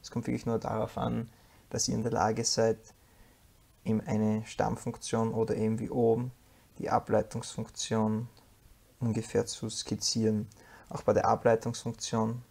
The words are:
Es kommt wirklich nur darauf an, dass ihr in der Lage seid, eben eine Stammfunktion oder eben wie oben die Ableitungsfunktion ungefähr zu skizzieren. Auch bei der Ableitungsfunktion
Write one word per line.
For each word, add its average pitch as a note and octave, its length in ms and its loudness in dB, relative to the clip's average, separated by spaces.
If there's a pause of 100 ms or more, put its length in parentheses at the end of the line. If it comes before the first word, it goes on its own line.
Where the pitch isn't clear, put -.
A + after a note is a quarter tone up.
Es - 80 -16
kommt A#2+ 160 -4
wirklich B2 180 -4
nur A2+ 140 0
darauf A2+ 380 -4
an, A#2 320 -2 (400)
dass - 180 -2
ihr - 80 0
in A2+ 80 -2
der A2+ 80 0
Lage A2 320 2
seid, A2+ 340 4 (1080)
eben A2 140 2
eine G#2+ 440 0
Stammfunktion - 880 -2
oder A2 220 0
eben A2 240 2
wie A2 100 -6
oben A#2+ 420 2 (460)
die - 120 -4
Ableitungsfunktion A2 1400 0 (720)
ungefähr A2+ 460 0
zu - 240 -8
skizzieren. G#2+ 800 0 (420)
Auch - 120 -8
bei G#2 120 4
der - 140 4
Ableitungsfunktion A#2 1200 0